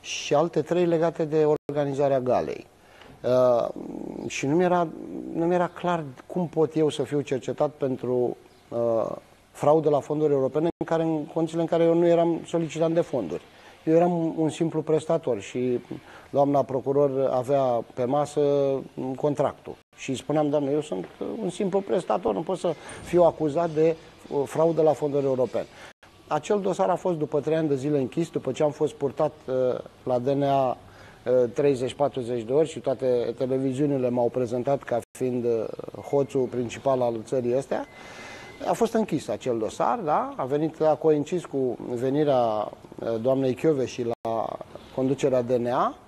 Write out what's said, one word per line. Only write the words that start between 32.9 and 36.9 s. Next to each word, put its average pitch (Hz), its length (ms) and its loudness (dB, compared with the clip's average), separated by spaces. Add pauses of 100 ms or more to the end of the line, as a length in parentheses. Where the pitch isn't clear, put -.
televiziunile 131 680 0
m-au 120 200 2
prezentat 127 540 -2
ca 120 160 -2 (200)
fiind, 123 280 -2 (640)
hoțul 139 340 2
principal 120 560 -2